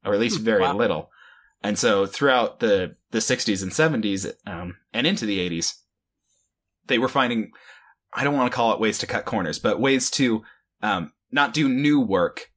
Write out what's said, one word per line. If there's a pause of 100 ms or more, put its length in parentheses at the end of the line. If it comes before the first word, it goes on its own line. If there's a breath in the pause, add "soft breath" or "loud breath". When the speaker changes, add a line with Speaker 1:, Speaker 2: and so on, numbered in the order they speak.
Speaker 1:
or
at
least
Speaker 2:
Hmm,
Speaker 1:
very
Speaker 2:
wow.
Speaker 1:
little. (520 soft breath)
And
so
throughout
the, (160)
the
sixties
and
seventies, (200)
um, (160)
and
into
the
eighties, (1080)
they
were
finding, (600 loud breath)
I
don't
wanna
call
it
ways
to
cut
corners,
but
ways
to, (400 loud breath)
um, (180)
not
do
new
work